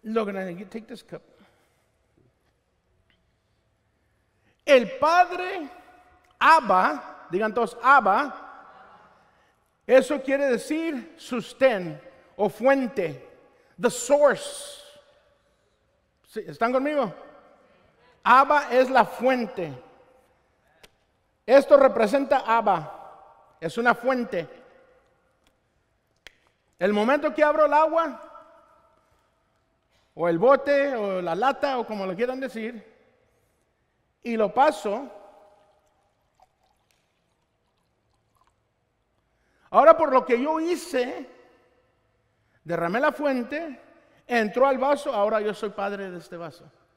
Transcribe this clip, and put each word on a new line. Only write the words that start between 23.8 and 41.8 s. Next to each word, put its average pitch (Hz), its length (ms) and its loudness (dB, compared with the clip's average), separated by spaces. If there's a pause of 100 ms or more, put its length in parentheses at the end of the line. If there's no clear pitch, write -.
fuente. 233 540 -4 (2250)
El 196 140 0
momento 269 420 0
que 302 100 4
abro 302 220 2
el 285 80 0
agua, 311 560 0 (1900)
o 165 140 -4
el 170 100 0
bote, 277 560 2
o 196 280 -4
la 170 120 -4
lata, 262 440 -2
o 220 80 -6
como 208 200 -10
lo 185 80 -6
quieran 247 260 -6
decir, 226 440 -12 (1400)
y 233 140 -6
lo 214 160 0
paso. 269 580 0 (4000)
Ahora, 294 260 8
por 311 160 -2
lo 262 140 2
que 240 140 0
yo 311 200 -2
hice, 294 640 -6 (1400)